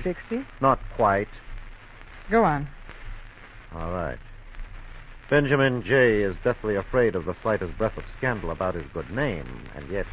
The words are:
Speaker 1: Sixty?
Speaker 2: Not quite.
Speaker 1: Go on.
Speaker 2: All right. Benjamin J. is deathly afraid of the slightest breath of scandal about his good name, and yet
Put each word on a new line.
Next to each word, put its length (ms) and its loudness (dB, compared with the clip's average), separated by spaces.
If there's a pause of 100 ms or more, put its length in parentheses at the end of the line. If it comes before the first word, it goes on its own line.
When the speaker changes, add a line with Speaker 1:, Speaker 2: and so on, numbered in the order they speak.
Speaker 1:
Sixty? 420 -4 (140)
Speaker 2:
Not 200 6 (160)
quite. 340 4 (1000)
Speaker 1:
Go 140 6
on. 240 2 (1040)
Speaker 2:
All 180 -6
right. 280 -2 (1080)
Benjamin 540 4
J. 400 6
is 200 0
deathly 320 2
afraid 400 2
of 80 -2
the 180 -4
slightest 360 0
breath 180 0
of 80 -8 (140)
scandal 340 -2
about 240 -2
his 180 -6
good 160 -6
name, 360 -2 (280)
and 160 -12
yet 240 -2